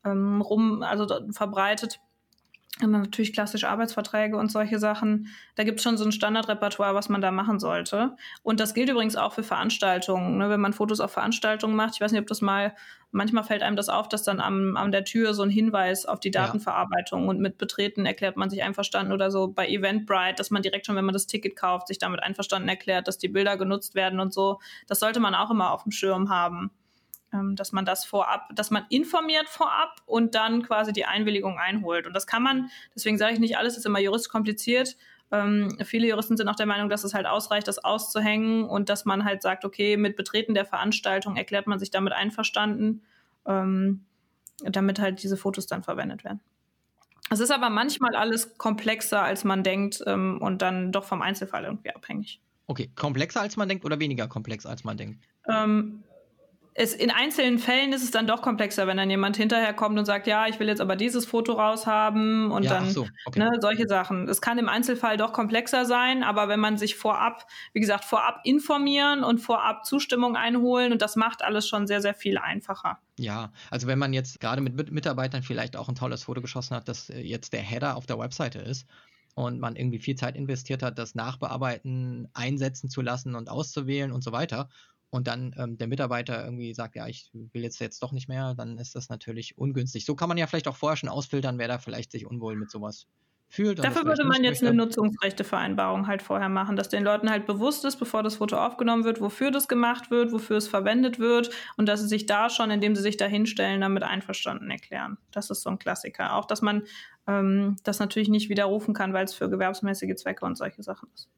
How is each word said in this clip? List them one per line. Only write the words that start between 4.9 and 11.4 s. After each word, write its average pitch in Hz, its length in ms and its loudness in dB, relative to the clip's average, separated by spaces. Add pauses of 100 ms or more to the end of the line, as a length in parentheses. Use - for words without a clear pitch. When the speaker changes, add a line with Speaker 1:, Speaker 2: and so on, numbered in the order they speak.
Speaker 1:
Da 214 80 0
gibt's 214 180 0
schon 233 140 2
so 208 80 0
ein 214 80 4
Standardrepertoire, 208 840 0
was 202 140 0
man 202 120 2
da 190 120 2
machen 202 260 0
sollte. 202 560 0 (300)
Und 220 160 2
das 214 120 0
gilt 247 160 2
übrigens 220 280 2
auch 208 160 0
für 226 100 -4
Veranstaltungen, 185 960 0
ne? 196 100 2
Wenn 208 120 4
man 202 120 2
Fotos 208 280 0
auf - 100 0
Veranstaltungen 220 640 0